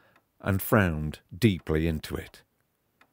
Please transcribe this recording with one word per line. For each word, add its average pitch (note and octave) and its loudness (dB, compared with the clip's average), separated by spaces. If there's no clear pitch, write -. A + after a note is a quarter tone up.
and G2 -2
frowned D#2+ 2
deeply E2 0
into D#2 -4
it. - -14